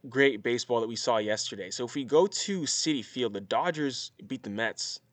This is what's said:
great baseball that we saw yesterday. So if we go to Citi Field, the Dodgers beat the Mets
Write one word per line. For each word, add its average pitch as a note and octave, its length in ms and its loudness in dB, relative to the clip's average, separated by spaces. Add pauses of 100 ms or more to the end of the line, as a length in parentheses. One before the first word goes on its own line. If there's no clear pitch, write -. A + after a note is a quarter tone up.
great B2+ 340 4
baseball A#2+ 380 2
that A2+ 80 0
we A2+ 80 -6
saw A#2 220 2
yesterday. G#2+ 520 -2
So B2 140 -6
if A#2+ 120 -6
we C#3 100 -2
go D#3+ 220 6
to G3 340 -2
Citi C#3 420 0
Field, A#2 300 -2
the G2 80 -6
Dodgers C#3+ 680 -2 (140)
beat C3 180 -8
the G#2+ 60 -8
Mets G#2+ 520 -4 (120)